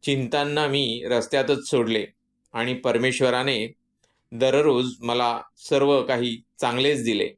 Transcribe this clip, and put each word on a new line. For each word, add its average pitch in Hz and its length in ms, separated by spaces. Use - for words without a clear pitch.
चिंतांना 143 640
मी 127 400
रस्त्यातच 131 600
सोडले 113 360
आणि 120 200
परमेश्वराने 127 1000
दररोज 127 680
मला 120 420
सर्व 139 460
काही 120 380
चांगलेच 131 460
दिले. 104 320